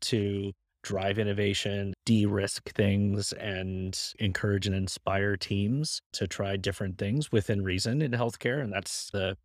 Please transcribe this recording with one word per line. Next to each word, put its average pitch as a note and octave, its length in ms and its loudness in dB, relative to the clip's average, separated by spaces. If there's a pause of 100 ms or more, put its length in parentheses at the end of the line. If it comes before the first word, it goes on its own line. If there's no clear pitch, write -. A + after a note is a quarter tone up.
to G2+ 500 0 (300)
drive G2 360 0
innovation, G2+ 760 0 (100)
de-risk G2+ 720 2
things, G2+ 600 4
and F#2+ 640 -4 (220)
encourage G2+ 480 2
and F#2+ 80 2
inspire G2 640 0
teams G#2+ 640 0 (140)
to F#2+ 120 -2
try G2 300 -2
different F#2+ 420 -2
things A#2+ 320 0
within G2+ 320 2
reason F#2+ 400 0
in C#3 80 0
healthcare, A#2+ 500 0
and G#2+ 120 -4
that's - 380 -6
the, G2 340 -2